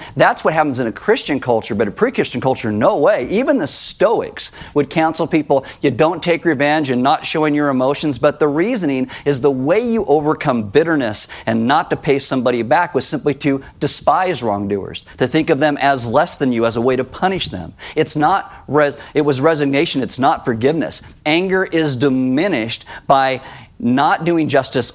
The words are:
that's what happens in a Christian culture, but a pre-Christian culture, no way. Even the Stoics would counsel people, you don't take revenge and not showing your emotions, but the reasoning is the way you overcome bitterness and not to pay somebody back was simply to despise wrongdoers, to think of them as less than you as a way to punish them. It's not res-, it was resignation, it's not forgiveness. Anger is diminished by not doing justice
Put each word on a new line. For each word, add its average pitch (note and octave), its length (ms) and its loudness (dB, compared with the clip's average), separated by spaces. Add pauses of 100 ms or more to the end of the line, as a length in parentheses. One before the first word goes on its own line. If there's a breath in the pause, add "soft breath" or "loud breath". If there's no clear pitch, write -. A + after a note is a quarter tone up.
(160 loud breath)
that's F3 280 2
what E3 120 2
happens D3+ 240 0
in B2+ 80 0
a C#3+ 40 -4
Christian - 480 0
culture, A2+ 360 -2
but G#2 120 0
a G2 40 -6
pre-Christian G#3+ 500 -2
culture, A#2+ 300 -2
no C#3 260 2
way. D3 320 2
Even C4 300 0
the D3+ 80 -4
Stoics - 840 -2 (220 loud breath)
would C#3+ 160 0
counsel D#3+ 380 0
people, D3 400 0 (140 loud breath)
you C#3+ 100 2
don't D#3 320 0
take E3+ 220 0
revenge D3 440 0
and B2 140 0
not D3 240 0
showing D#3 260 0
your D3 160 0
emotions, C3+ 480 0
but D3 220 2
the D3+ 80 4
reasoning D3+ 600 0 (160 loud breath)
is C#3+ 180 0
the C#3+ 100 4
way C#3 360 2
you A3+ 180 0
overcome C#3+ 640 0
bitterness C#3+ 580 2 (180 loud breath)
and A2+ 220 0
not D#3 240 2
to D3+ 40 -2
pay C#3 220 0
somebody B2 460 -2
back D#3 320 0
was - 120 -2
simply D3 280 -2
to C3+ 280 -2 (160 loud breath)
despise D3+ 600 0
wrongdoers, G2+ 600 -4 (160 loud breath)
to C3 100 2
think D#3 240 0
of C#3 80 0
them D3 180 2
as C3+ 300 0
less C#3 300 2
than C3 140 0
you A#2 140 2
as A2+ 100 0
a A#2 60 0
way B2+ 140 2
to B2+ 80 0
punish F#3 460 -4
them. F2 260 -10 (200 loud breath)
It's D#3 200 0
not E3 360 0 (160 loud breath)
res-, C#3+ 300 2 (160 loud breath)
it D3 80 2
was C#3 200 0
resignation, D3 600 0
it's G#2+ 160 -4
not C3+ 260 0
forgiveness. B2 600 -2 (200 loud breath)
Anger F#3 420 0
is D#3 300 -2
diminished C3 880 0 (200 loud breath)
by C3+ 360 2 (360 loud breath)
not C#3+ 480 2
doing E3 220 2
justice B2+ 480 0